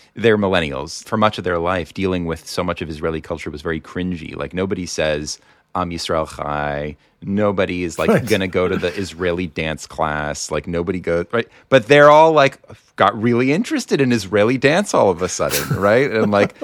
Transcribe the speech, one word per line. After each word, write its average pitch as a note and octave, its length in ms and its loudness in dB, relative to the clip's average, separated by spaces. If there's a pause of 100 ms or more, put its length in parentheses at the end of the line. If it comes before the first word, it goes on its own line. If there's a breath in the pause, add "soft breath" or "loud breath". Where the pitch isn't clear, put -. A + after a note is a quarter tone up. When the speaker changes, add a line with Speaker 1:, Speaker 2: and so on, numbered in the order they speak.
(140 soft breath)
Speaker 1:
they're G#2+ 240 4
millennials. D#2+ 680 -2
For A2+ 140 -6
much G#2+ 200 0
of G2 60 -8
their F2 160 -2
life, F2 340 -4
dealing F#2 320 -2
with E2 220 -8
so - 160 -4
much F2 180 -4
of D#2+ 80 -10
Israeli D#2+ 300 -4
culture E2 320 -8
was D2 100 -12
very D#2+ 200 -4
cringy. F2+ 540 -8
Like, D2 180 -10
nobody F#2 320 -4
says, D#2 540 -4 (360 soft breath)
"Am F2+ 140 -2
Yisrael E2 440 -4
Chai." D2 640 -6 (260 soft breath)
Nobody F#2+ 640 -2
is, E2 160 -8
like, E2 100 0
Speaker 2:
Right. E3 160 2
Speaker 1:
gonna F#2+ 220 0
go F2+ 220 0
to F#2 80 -2
the F2 200 -4
Israeli F2 500 -4
dance D#2 380 -6
class. D2+ 640 -4
Like, D#2 160 -4
nobody E2+ 340 -4
goes, E2+ 320 -2
right? A#2 140 -2 (200 soft breath)
But A#2+ 200 4
they're D3 240 8
all, D#3 200 8
like, C#3 280 2 (360)
got G#2 260 2
really A#2+ 300 2
interested A3+ 480 -2
in B2+ 140 2
Israeli G#2 440 2
dance D#3+ 360 2
all A2 160 4
of F2 120 0
a F#2 60 -2
sudden, C#2+ 480 -2
<laughs> - 20 -4
right? A2+ 320 4
And, A2 220 0
like, G2+ 320 2